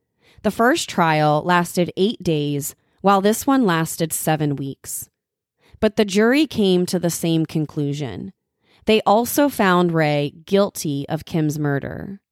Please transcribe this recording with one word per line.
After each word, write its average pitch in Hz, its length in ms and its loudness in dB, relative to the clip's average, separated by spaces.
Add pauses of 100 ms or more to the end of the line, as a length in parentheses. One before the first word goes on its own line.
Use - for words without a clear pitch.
(440)
The 214 80 0
first 254 380 0
trial 156 560 2
lasted 175 520 0
eight 202 260 -2
days, 147 520 -4 (260)
while 196 180 4
this 208 260 0
one 269 200 2
lasted 165 480 -2
seven 151 420 -2
weeks. - 540 -10 (720)
But 214 160 0
the 220 80 4
jury 226 420 2
came 185 380 2
to 175 140 -2
the 175 100 0
same 165 360 0
conclusion. 147 880 -6 (540)
They 214 160 4
also 240 480 2
found 180 420 2
Ray 147 420 0 (120)
guilty 175 640 -2
of 151 160 -6
Kim's 151 340 -2
murder. 147 640 -6 (100)